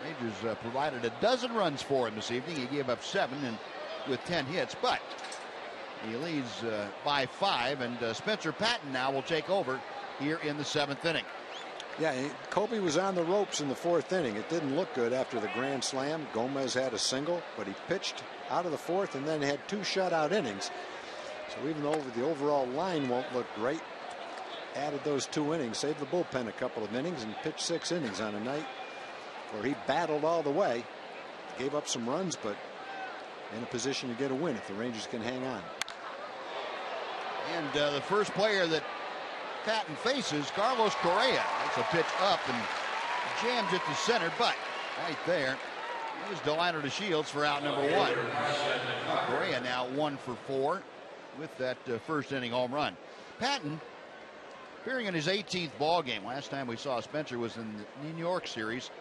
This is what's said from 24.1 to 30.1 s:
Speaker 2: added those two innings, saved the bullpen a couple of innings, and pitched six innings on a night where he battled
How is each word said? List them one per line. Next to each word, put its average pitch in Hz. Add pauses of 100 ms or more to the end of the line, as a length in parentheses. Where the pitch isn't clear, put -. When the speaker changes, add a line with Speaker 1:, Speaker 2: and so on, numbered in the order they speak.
Speaker 2:
added 139
those 143
two 151
innings, 120
saved 147
the 143
bullpen 135
a 101
couple 123
of 104
innings, 139
and 107
pitched -
six 165
innings 117
on 107
a 101
night 139 (840)
where 104
he 135 (140)
battled 151